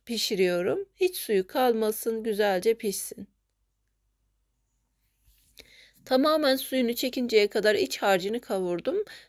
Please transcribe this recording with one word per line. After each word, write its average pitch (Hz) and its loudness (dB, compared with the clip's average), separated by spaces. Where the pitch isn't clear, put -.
pişiriyorum. 202 -2
Hiç 359 0
suyu - 0
kalmasın, 226 0
güzelce 208 0
pişsin. - -8
Tamamen 277 2
suyunu 254 -2
çekinceye 233 2
kadar 214 2
iç - -2
harcını 202 2
kavurdum. 190 -2